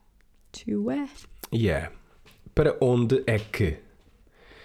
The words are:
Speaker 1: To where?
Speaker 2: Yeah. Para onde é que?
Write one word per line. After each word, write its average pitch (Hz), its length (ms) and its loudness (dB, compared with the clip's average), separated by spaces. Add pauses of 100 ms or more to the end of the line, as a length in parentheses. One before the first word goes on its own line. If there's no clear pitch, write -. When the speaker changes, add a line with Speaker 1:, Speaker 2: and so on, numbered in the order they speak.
(640)
Speaker 1:
To 208 180 -2
where? 269 260 -4 (420)
Speaker 2:
Yeah. 87 380 0 (640)
Para 151 280 2
onde 123 440 2
é 110 140 0
que? 95 380 -2 (880)